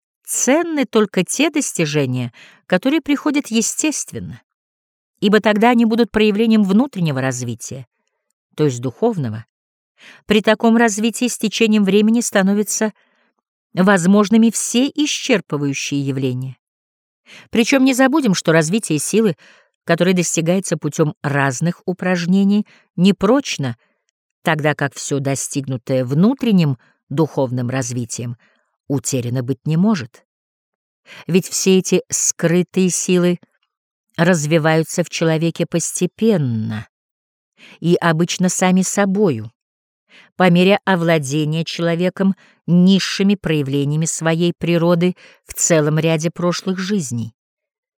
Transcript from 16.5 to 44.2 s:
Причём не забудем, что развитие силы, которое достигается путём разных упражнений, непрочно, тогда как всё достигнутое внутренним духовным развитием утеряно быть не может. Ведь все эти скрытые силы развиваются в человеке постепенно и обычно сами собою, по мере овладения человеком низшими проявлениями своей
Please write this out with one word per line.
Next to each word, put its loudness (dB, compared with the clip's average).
Причём 2
не 2
забудем, 2
что 0
развитие 0
силы, 0
которое 2
достигается -2
путём -2
разных -2
упражнений, 0
непрочно, 0
тогда 0
как -4
всё -6
достигнутое -4
внутренним 2
духовным -2
развитием -8
утеряно -4
быть -6
не 0
может. -2
Ведь -2
все 2
эти 0
скрытые 0
силы 0
развиваются 2
в -16
человеке -2
постепенно -2
и 2
обычно 0
сами 2
собою, -2
по 4
мере 4
овладения 0
человеком -2
низшими 2
проявлениями -2
своей -2